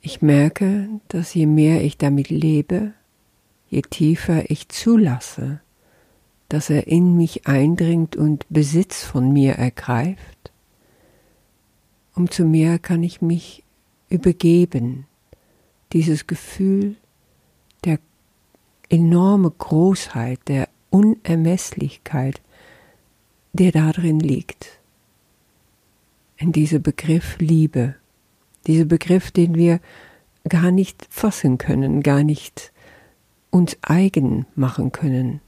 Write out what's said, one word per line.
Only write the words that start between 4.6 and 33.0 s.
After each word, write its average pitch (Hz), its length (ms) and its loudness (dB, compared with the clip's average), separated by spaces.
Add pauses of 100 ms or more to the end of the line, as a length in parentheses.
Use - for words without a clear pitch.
zulasse, 151 920 -2 (880)
dass 196 200 -4
er 147 200 0
in 175 280 4
mich 165 300 -2
eindringt 160 680 0
und 151 360 -2
Besitz 156 520 -2
von 131 300 -2
mir 139 220 4
ergreift, - 1000 -6 (1600)
umso 180 300 0
mehr 160 340 2
kann 170 240 -2
ich 170 200 -6
mich 170 420 -4 (440)
übergeben, 165 1000 0 (880)
dieses 160 340 0
Gefühl 196 680 -4 (880)
der 160 140 0 (920)
enorme 175 600 4
Großheit, 156 1000 -2
der 139 200 -2 (220)
Unermesslichkeit, 165 1500 -2 (1080)
der 180 200 2
da 156 200 2
drin 160 280 -2
liegt. - 600 -6 (1600)
In 165 160 -2
diesem 151 300 0
Begriff 160 560 -2
Liebe, 156 560 0 (720)
dieser 160 200 2
Begriff, 165 440 0
den 170 260 2
wir 170 240 4 (680)
gar 175 220 2
nicht 185 400 -2
fassen 147 480 -2
können, 143 440 -2
gar 143 200 2
nicht - 500 -4 (800)